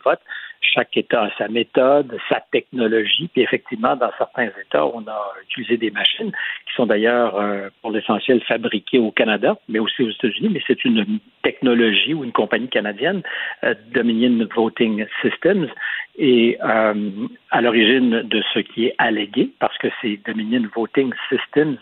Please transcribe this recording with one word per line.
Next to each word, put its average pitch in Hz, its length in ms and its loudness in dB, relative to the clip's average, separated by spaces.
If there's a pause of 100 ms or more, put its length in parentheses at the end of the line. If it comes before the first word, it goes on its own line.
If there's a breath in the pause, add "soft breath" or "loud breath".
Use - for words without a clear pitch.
votes. 151 160 2 (540 loud breath)
Chaque - 220 -2
État 113 280 2
a 98 120 -4
sa 104 120 -4
méthode, 131 680 2 (120)
sa 120 120 0 (120)
technologie. 113 800 0
Puis 127 100 4
effectivement, 113 540 -2
dans 120 200 0
certains 117 320 -2 (160)
États, 147 220 0
on 120 220 -4
a 104 240 -8 (100)
utilisé 117 340 -4
des 113 140 0
machines 104 400 -2 (360 loud breath)
qui - 100 -10
sont 123 100 2
d'ailleurs, 113 500 2
euh, 101 320 -4 (140)
pour 117 80 -6
l'essentiel, 110 540 0
fabriquées 117 560 0
au 110 100 2
Canada, 113 460 0 (120)
mais 110 120 -2
aussi 110 220 -2
aux 110 80 0
États-Unis. 110 420 -2
Mais - 140 -4
c'est - 180 0
une 107 340 2 (240)
technologie 120 720 2
ou 151 80 -6
une 120 80 -8
compagnie 110 380 0
canadienne, 123 540 -2 (420 loud breath)
euh, 120 100 0 (180)
Dominion 117 640 2
Voting 110 500 0 (160)
Systems. 160 480 0 (480 loud breath)
Et, 120 480 4
euh, 110 300 2 (560)
à 120 100 2
l'origine 117 640 4
de 110 200 -2 (120)
ce 113 60 0
qui 117 260 -2
est - 120 -2
allégué, 110 600 0
parce - 200 -2
que 123 100 -2 (120)
c'est 104 240 -4
Dominion 110 380 -2 (120)
Voting 117 380 0 (160)
Systems 143 540 0